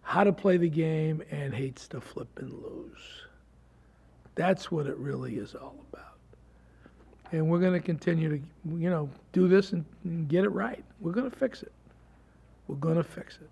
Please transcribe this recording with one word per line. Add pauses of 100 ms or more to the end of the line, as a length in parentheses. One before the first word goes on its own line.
how
to
play
the
game
and
hates
to
flip
and
lose. (1080)
That's
what
it
really
is
all (160)
about. (1300)
And
we're
gonna
continue
to, (340)
you
know, (240)
do
this
and, (220)
and
get
it
right. (180)
We're
gonna
fix
it. (960)
We're
gonna
fix
it.